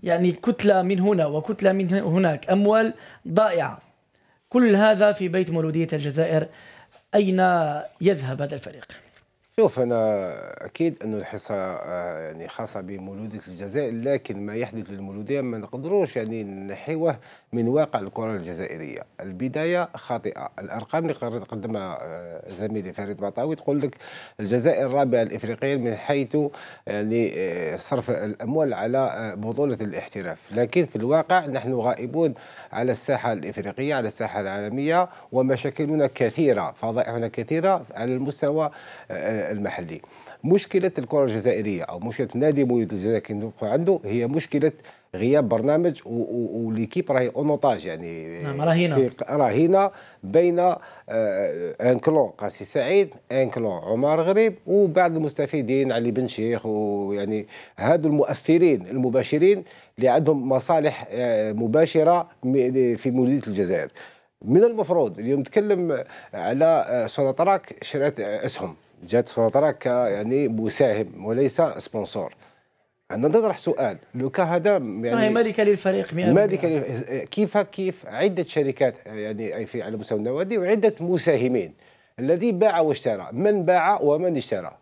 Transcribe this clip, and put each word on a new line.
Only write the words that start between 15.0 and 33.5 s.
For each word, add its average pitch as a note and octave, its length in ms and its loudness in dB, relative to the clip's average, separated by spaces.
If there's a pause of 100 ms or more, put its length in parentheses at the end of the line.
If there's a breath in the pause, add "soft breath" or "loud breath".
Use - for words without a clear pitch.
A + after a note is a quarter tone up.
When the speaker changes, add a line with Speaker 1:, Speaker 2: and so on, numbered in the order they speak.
Speaker 2:
ما A#2+ 160 -6
نقدروش D3+ 580 -4
يعني A2+ 280 -4
نحيوه G2+ 720 -4 (360 soft breath)
من A#2 140 0
واقع C#3 320 0
الكرة A2 360 -6
الجزائرية. E2 680 -10 (160)
البداية C3 760 -4
خاطئة، - 540 -8 (100)
الأرقام - 440 -6
اللي D#3 100 -2
قر-، A#2 300 -6
قدمها، G2+ 580 -8
آه، E2 400 -12 (180)
زميلي G2+ 340 -6
فريد G2+ 240 -10
بطاوي A#2 380 -4
تقول D3 260 -2
لك C3+ 160 -4 (420 loud breath)
الجزائر B2 460 2
الرابعة B2+ 360 2
الإفريقية A2+ 540 -4
من A#2+ 200 -2
حيث C#3+ 420 -2 (500 loud breath)
يعني، G#2+ 480 0
آه، E2+ 420 -4
صرف - 340 -4
الأموال A2+ 600 -2
على، A2 240 -2
آه، A2 360 -2
بطولة A2+ 480 -2
الاحتراف، F#2+ 580 -8 (120)
لكن A#2+ 340 0
في - 100 -12
الواقع D#3 500 2
نحن C3 280 -4
غائبون B2+ 600 -2 (380 loud breath)
على A#2+ 200 -2
الساحة A#2+ 420 -2
الإفريقية، G2+ 600 -6